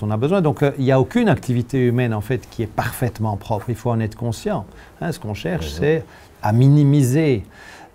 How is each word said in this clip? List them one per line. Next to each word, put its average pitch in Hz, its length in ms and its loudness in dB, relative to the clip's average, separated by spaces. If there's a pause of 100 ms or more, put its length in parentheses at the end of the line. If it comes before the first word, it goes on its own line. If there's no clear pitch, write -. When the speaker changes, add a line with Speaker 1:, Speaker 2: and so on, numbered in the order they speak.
Speaker 1:
on 104 100 -2
a 107 60 0
besoin. 165 240 2
Donc, 151 200 0
euh, 143 160 2
il 139 60 -2
n'y 127 80 2
a 131 80 4
aucune 214 300 2
activité 123 500 0
humaine, 120 340 2
en 104 80 -4
fait, - 280 -6
qui - 140 -6
est 104 40 -4
parfaitement 110 680 -4
propre. 104 320 -6
Il 113 60 -2
faut 123 160 -4
en 113 100 0
être 107 140 -4
conscient. 120 500 -6 (340)
Hein, 160 140 -6
ce - 60 -10
qu'on 104 140 -8
cherche, 82 340 -6
Speaker 2:
Mhm. 71 120 -10
Speaker 1:
c'est 151 240 0 (400)
à 104 80 2
minimiser, 139 920 4 (520)